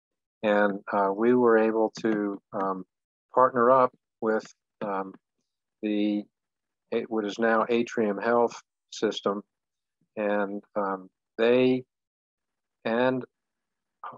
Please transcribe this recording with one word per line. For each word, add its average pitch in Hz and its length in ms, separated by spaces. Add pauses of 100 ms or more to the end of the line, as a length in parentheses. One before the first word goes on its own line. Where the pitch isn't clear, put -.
(440)
And, 104 380 (100)
uh, 101 240
we 117 180
were 120 240
able 110 440
to, 104 400 (100)
um, 95 320 (500)
partner 127 380
up 131 220 (260)
with, 110 260 (380)
um, 95 300 (680)
the, 104 420 (680)
it, 113 180
what 110 160
is 101 140
now 113 300
Atrium 117 480
Health 117 440 (300)
System. 104 500 (760)
And, 104 460 (140)
um, 95 340 (280)
they 127 460 (1000)
and 123 400 (960)